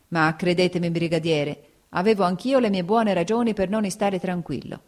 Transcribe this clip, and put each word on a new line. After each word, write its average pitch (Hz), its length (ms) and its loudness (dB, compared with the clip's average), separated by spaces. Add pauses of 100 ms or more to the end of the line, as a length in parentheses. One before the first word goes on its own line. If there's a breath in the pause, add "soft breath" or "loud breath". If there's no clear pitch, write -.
"ma 160 280 2
credetemi, 175 540 0
brigadiere, 160 720 -2 (240 soft breath)
avevo 190 340 2
anch'io 240 380 2
le 220 100 2
mie 185 140 -2
buone 214 280 2
ragioni 220 400 0
per 190 160 -2
non 214 160 0
istare 190 360 -2
tranquillo". 175 680 -6